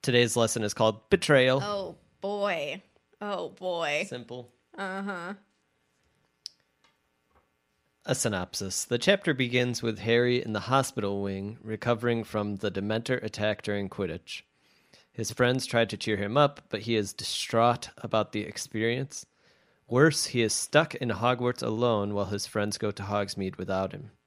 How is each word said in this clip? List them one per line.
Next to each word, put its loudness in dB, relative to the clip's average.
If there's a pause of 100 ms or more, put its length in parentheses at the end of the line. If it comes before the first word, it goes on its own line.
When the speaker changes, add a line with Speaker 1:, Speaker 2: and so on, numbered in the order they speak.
Speaker 1:
Today's 4
lesson 2
is -2
called 2
Betrayal. 6
Speaker 2:
Oh, -6 (240)
boy. -4 (380)
Oh, -6
boy. -2
Speaker 1:
Simple. -12 (260)
Speaker 2:
Uh-huh. -6 (2750)
Speaker 1:
A 0
synopsis. -4
The 0
chapter 2
begins 0
with -2
Harry 4
in -6
the 0
hospital 0
wing, -6
recovering 0
from -4
the -2
Dementor -2
attack -2
during -4
Quidditch. -6 (680)
His -6
friends 2
try 4
to -6
cheer 0
him -2
up, 4
but -4
he 0
is 0
distraught 0
about 0
the -4
experience. -4 (640)
Worse, 6
he 2
is 2
stuck 2
in -4
Hogwarts 0
alone 0
while 0
his -4
friends -2
go -2
to -10
Hogsmeade -4
without -2
him. -14 (140)